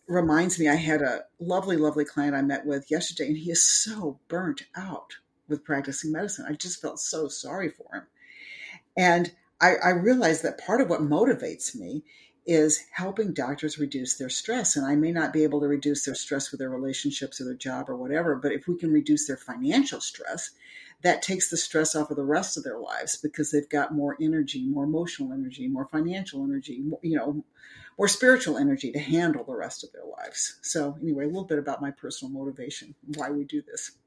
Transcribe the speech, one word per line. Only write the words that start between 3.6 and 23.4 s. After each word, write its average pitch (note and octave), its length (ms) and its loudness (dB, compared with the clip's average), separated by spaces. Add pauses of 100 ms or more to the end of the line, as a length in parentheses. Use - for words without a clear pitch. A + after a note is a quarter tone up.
so F#3+ 640 0
burnt E3 360 -2 (120)
out F3+ 380 -10 (340)
with D3 180 -4
practicing C#3 460 -2
medicine. F#3 380 -4
I D3+ 60 -4
just F3 280 -8
felt - 160 -6
so D#3 300 -4
sorry E3 400 -6
for - 260 -12
him. - 120 -12 (920)
And F3 340 6 (300)
I, F#3 160 8
I F3+ 140 4
realized F#3 520 4
that - 160 -2
part A3+ 220 2
of A3+ 80 2
what E3+ 120 0
motivates D#3 760 2
me - 260 -8 (440)
is D#3 440 4
helping F#3+ 440 -2
doctors C#3+ 440 -4
reduce C#3 380 -2
their C3 140 -6
stress. A3+ 440 0
And C#3 120 0
I C#3+ 100 4
may D#3 160 4
not D#3+ 200 0
be D#3 120 4
able D3 160 2
to C#3+ 80 2
reduce C#3+ 380 0
their C3 80 -4
stress - 360 -4
with - 80 -8
their C3 120 -6
relationships C3+ 720 -6
or C3 40 -8
their B2+ 100 -6
job B2+ 360 -6
or B2+ 60 -6
whatever, C#3+ 380 0
but C3+ 160 0
if A2+ 160 -2
we F3 120 0
can D#3+ 120 0
reduce D3+ 360 4
their C3+ 100 -4
financial C3+ 640 0
stress, - 500 -8 (520)
that F3 200 4
takes F#3 280 0
the E3 80 -2
stress D#3 360 0
off D3+ 160 0
of D3 60 -4
the C#3+ 80 -2
rest D3+ 320 0
of C#3 80 -8
their A#2 140 -8
lives, - 400 -6
because D3+ 320 -4